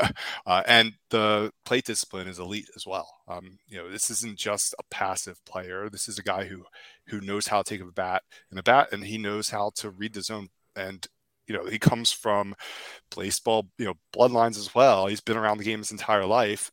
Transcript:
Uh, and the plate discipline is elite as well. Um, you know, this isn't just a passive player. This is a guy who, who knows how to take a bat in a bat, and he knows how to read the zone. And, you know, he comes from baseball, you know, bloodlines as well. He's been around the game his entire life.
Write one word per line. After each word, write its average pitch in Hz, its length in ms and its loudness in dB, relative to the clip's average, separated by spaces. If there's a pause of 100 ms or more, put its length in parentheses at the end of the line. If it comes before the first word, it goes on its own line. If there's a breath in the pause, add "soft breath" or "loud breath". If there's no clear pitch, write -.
(460 loud breath)
Uh, 92 220 4
and 113 240 6 (180)
the 107 400 2 (140)
plate 127 200 0
discipline 95 440 -6
is 90 100 -12
elite 95 380 -8
as - 100 -14
well. 92 260 -8 (140)
Um, 92 400 -14
you 98 120 -16
know, 87 120 -12
this 101 200 -4
isn't 110 280 -6
just - 400 -2
a - 40 -10 (100)
passive 95 520 -4
player. 92 460 -8
This 98 180 -8
is 101 120 -10
a - 20 -10
guy 95 220 -2
who, 92 180 -12 (460 loud breath)
who 104 120 -8
knows 101 280 -4
how 104 140 2
to - 60 -12
take 95 160 -8
a 90 60 -16
bat 92 320 -2 (300 soft breath)
in 92 60 -10
a 90 40 -6
bat, 135 300 6
and 104 100 -6
he 104 160 -6
knows 104 320 -2
how 104 260 -2
to 107 140 -8
read 104 240 -10
the 101 80 -8
zone. 104 260 -8 (280)
And, 95 280 -8 (440)
you 107 80 -4
know, 82 100 -6
he 107 140 -4
comes 117 320 2
from 101 420 0 (600 loud breath)
baseball, 101 540 0 (100)
you 117 80 -4
know, 92 80 -4 (200)
bloodlines 120 420 6
as 104 160 -10
well. 110 360 8
He's 104 120 -2
been 113 160 0
around 107 220 2
the 104 60 -8
game 107 160 -2
his 104 100 -8
entire 104 360 2
life. 107 460 2